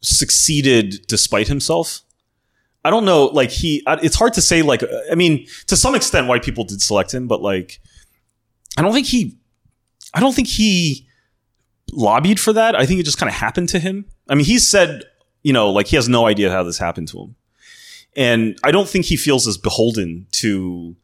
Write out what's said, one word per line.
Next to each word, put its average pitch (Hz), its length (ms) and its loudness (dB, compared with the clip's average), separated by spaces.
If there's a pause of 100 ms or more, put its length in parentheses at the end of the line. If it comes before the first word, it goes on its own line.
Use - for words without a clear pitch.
succeeded 131 1040 0
despite 107 400 0
himself. 156 520 -4 (840)
I 151 60 2
don't 220 140 2
know, 170 220 6
like, 127 240 2
he, 151 360 -2
I, 147 160 2
it's 165 140 0
hard 226 180 2
to 180 80 0
say, 170 200 2
like, 139 200 2 (280)
I - 40 0
mean, 165 320 2 (200)
to 190 100 0
some 262 180 2
extent 160 340 0
white 120 160 0
people 113 200 -4
did 98 160 -10
select 98 320 0
him, 127 140 -6
but, 117 160 -2
like, 95 380 -4 (960)
I 143 60 0
don't 196 100 2
think 262 140 0
he, 202 320 -2 (760)
I 160 60 0
don't 254 140 2
think 254 140 0
he 175 600 0 (840)
lobbied 135 460 2
for - 140 0
that. 220 240 2
I 135 100 2
think 180 140 0
it 170 40 0
just 151 140 -4
kinda 131 140 -2
happened 170 380 -4
to 190 100 0
him. 190 240 -6 (240)
I 143 60 0
mean, 143 100 4
he 220 140 2
said, 170 440 2 (400)
you 147 100 0
know, 107 180 4
like, 101 180 0
he 165 80 0
has 120 120 0
no 120 180 4
idea 101 260 2
how 95 100 -2
this 87 160 -6
happened 85 300 -6
to - 120 -16
him. - 140 -20 (800)
And 117 480 0
I 135 80 2
don't 185 180 2
think - 180 -2
he - 100 -2
feels 131 320 0
as 95 100 -4
beholden 98 760 -2
to 90 720 -4